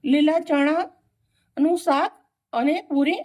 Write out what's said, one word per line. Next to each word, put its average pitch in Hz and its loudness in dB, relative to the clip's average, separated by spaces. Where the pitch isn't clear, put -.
લીલા 302 2
ચણાનું 311 -2
શાક 311 0
અને 269 0
પૂરી. 302 0